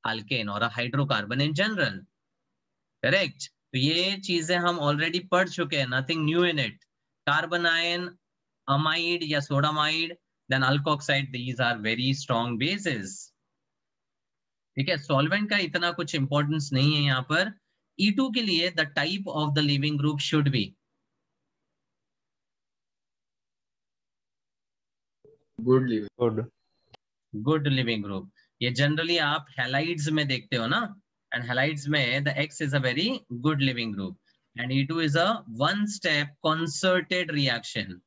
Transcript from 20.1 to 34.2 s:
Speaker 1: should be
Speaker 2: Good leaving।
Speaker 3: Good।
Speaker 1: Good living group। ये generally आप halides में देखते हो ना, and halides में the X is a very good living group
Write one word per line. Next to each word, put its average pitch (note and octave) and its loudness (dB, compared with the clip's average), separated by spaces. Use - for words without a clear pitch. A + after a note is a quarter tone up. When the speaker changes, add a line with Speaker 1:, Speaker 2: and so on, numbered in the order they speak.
Speaker 1:
should C#3+ 2
be G2+ -2
Speaker 2:
Good C3 4
leaving। A2 -2
Speaker 3:
Good। A2+ 0
Speaker 1:
Good C#3+ 0
living A#2+ 0
group। F#2+ -8
ये B2 -2
generally D#3 2
आप D3+ 0
halides D3 -2
में D3+ 0
देखते B2+ -4
हो A2+ 0
ना, G3+ -2
and A#2+ -4
halides C#3 0
में C#3+ 2
the C#3 -2
X D3+ -4
is C#3+ -2
a C#3+ 2
very D3 0
good D3 2
living A#2+ 0
group F#2+ -6